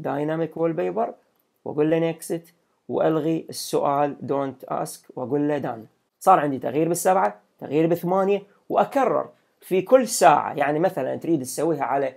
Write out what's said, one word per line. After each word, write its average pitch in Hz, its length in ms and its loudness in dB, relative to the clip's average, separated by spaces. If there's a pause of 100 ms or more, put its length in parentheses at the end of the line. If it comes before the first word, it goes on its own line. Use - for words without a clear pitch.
dynamic 156 580 -4
wallpaper 175 520 -2 (540)
وأقول 151 260 0
له 165 220 2
next 165 260 -8 (500)
وألغي 160 600 0
السؤال 143 720 -2
don't 139 480 -4
ask - 460 -8
وأقول 143 320 -2
له 147 140 -2
done. 117 240 -8 (340)
صار 185 200 6
عندي 143 180 -2
تغيير 147 300 0
بالسبعة، 185 520 0 (200)
تغيير 147 260 0
بثمانية، 190 560 0 (260)
وأكرر 185 600 0 (320)
في 185 220 0
كل 254 260 6
ساعة. 147 460 4
يعني 147 240 0
مثلا 143 380 -2
تريد 147 260 -2
تسويها 139 420 -2
على 135 320 -2